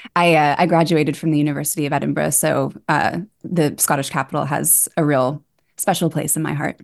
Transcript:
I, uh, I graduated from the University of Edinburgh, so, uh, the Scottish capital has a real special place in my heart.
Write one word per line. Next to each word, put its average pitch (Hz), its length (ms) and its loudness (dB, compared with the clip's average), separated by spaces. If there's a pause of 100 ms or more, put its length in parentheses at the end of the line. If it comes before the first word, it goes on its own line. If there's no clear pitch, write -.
(160)
I, 170 200 4
uh, 147 220 4
I 180 80 2
graduated 156 500 2
from 165 160 -2
the 147 60 2
University 147 480 -2
of 143 80 -2
Edinburgh, 143 380 -2
so, 139 420 0 (160)
uh, - 300 0 (240)
the 160 340 0
Scottish 143 320 -2
capital 139 360 -4
has 147 520 0
a 160 80 2
real 139 380 0 (340)
special 175 320 0
place 151 260 -4
in 160 60 -2
my 147 120 -4
heart. 147 300 -6